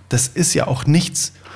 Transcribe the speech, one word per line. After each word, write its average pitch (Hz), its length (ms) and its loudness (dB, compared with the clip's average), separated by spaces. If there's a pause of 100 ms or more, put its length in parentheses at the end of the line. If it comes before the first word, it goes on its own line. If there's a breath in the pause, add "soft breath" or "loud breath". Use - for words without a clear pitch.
Das 127 180 0
ist - 260 -2
ja 127 140 0
auch - 180 -4
nichts, - 480 0 (220 loud breath)